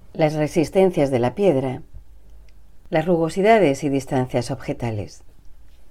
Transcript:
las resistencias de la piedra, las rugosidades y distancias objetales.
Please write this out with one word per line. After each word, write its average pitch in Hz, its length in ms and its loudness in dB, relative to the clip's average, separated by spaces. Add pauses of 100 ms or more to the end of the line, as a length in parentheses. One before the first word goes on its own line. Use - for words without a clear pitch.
(120)
las 156 220 0
resistencias 151 760 2
de 131 80 0
la 123 160 0
piedra, 135 480 0 (1080)
las 156 160 0
rugosidades 175 800 4
y 147 40 0
distancias 131 640 -2
objetales. 117 720 -8 (680)